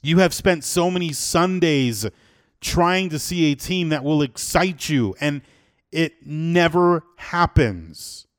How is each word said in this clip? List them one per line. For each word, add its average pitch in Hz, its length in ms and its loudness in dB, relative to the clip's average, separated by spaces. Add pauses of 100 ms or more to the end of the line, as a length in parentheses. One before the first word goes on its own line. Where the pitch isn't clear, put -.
You 156 160 2
have 185 160 4
spent 175 300 0
so 175 260 0
many 180 240 -2
Sundays 151 920 0 (520)
trying 180 500 0
to 151 100 -6
see 165 320 0
a 143 40 0
team 180 340 -4
that 147 140 -2
will 151 180 2
excite 170 680 -2
you, 120 320 0
and 147 200 -4 (500)
it 160 340 -4
never 170 760 2 (140)
happens. 107 1080 -2 (140)